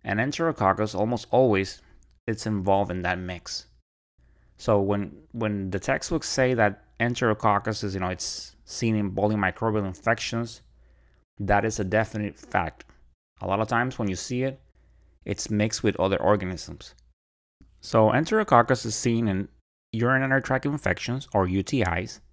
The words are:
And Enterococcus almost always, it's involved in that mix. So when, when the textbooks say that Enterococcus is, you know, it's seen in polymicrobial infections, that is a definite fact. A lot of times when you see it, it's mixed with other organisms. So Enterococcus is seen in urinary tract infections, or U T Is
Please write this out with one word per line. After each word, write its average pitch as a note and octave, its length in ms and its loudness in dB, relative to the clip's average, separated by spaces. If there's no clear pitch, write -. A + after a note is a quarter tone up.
And G#2 160 -2
Enterococcus A2+ 720 0
almost A2 380 -2
always, G#2+ 500 4
it's A2 180 -6
involved G2 460 2
in F2+ 120 -4
that F2+ 160 0
mix. F2+ 480 -10
So G#2 240 2
when, G2 340 -2
when G#2 400 -4
the F#2+ 80 -4
textbooks - 480 -4
say B2+ 280 2
that G#2 280 2
Enterococcus A2 840 0
is, F#2+ 80 -4
you F#2+ 80 -4
know, F#2 80 -2
it's - 560 -10
seen A2+ 320 0
in G2+ 140 0
polymicrobial G#2 760 0
infections, A#2 760 -4
that G2+ 240 2
is A2 160 -2
a G#2 60 -2
definite G#2 520 -2
fact. - 460 -4
A G2 60 -8
lot G2 140 0
of A2 80 -2
times B2 280 -2
when G#2+ 120 -2
you F2+ 80 -4
see B2 260 -4
it, C3+ 160 -6
it's - 240 -6
mixed G#2+ 340 0
with G#2 160 2
other G2 220 2
organisms. F#2 720 -2
So A2 280 4
Enterococcus C3 760 2
is G#2 100 -4
seen A#2 340 0
in F#2+ 180 -2
urinary C3 500 2
tract C3 240 -2
infections, C#3 680 -2
or F#2+ 140 4
U F#2+ 160 2
T C3 180 0
Is F2 380 0